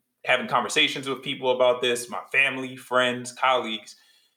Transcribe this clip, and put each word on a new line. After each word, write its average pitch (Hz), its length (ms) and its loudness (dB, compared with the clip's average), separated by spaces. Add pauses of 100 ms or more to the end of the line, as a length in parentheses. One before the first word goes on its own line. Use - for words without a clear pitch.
(240)
having 120 220 0
conversations 139 600 0
with 131 140 -4
people 131 280 -2
about 123 320 4
this, 120 260 0
my 101 120 -6 (120)
family, 131 440 0
friends, 123 560 0
colleagues, 117 640 -2 (400)